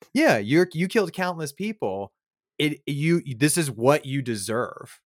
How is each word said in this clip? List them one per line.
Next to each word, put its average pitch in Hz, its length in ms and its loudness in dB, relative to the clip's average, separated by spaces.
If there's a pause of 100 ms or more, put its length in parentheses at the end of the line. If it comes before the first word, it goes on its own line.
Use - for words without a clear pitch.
(140)
Yeah, 254 240 4
you're, 143 340 2
you 170 160 -2
killed 196 240 0
countless 170 400 -6
people. 120 600 -6 (460)
It, 147 280 -2
you, 156 360 0 (140)
this 147 220 2
is 151 120 0
what 127 360 2
you 135 160 -4
deserve. 113 760 -6 (140)